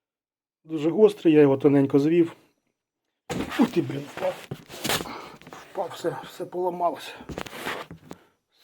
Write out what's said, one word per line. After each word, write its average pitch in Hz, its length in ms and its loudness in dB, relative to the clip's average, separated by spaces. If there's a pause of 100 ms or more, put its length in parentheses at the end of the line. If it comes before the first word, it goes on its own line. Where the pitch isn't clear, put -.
(640)
Дуже 160 260 -2
гострий, 196 440 4
я 151 60 8
його 139 160 6
тоненько 139 420 4
звів. 165 380 2 (920)
Фу - 380 -2
ти, - 160 -2
блін, 135 180 -6
впав. - 480 -10 (1000)
Впав, - 440 -10
все, 156 300 -6
все - 220 -14
поламалося. 175 680 -6 (1500)